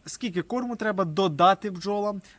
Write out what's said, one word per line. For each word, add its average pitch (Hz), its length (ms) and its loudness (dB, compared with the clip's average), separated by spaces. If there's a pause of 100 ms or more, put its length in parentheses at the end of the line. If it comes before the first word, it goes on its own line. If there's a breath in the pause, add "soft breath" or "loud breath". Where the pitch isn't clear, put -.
скільки 175 360 -4
корму 240 340 -4
треба 202 280 0
додати 180 680 4
бджолам, 202 520 -4 (160 loud breath)